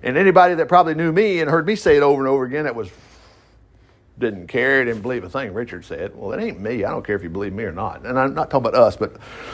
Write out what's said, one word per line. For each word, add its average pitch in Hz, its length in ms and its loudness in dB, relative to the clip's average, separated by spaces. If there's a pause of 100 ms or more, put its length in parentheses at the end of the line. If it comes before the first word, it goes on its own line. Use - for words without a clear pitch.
And 127 160 -4
anybody 180 380 6
that 165 140 0
probably 175 260 4
knew 160 160 0
me 185 300 2
and 151 100 -2
heard 156 160 2
me 214 80 0
say 165 220 4
it 143 80 6
over 143 160 4
and 135 80 -2
over 135 160 2
again, 139 200 -6
that 123 120 -4
was, 104 120 -8 (1300)
didn't 98 300 -4
care, 131 380 0
didn't 113 180 -4
believe 120 220 -6
a 90 40 -14
thing 131 260 -8
Richard 117 300 -8
said. 90 300 -10
Well, 101 180 -10
it 160 80 -6
ain't 220 200 -8
me. 120 240 -4
I 110 60 -4
don't 147 140 -8
care 104 120 -4
if 98 80 -6
you 85 60 -10
believe 98 220 -8
me 107 120 -8
or 90 80 -8
not. 95 340 -10
And 123 100 -4
I'm 135 160 0
not 160 160 -4
talking 127 200 0
about 113 120 4
us, 110 160 6
but - 200 -6 (380)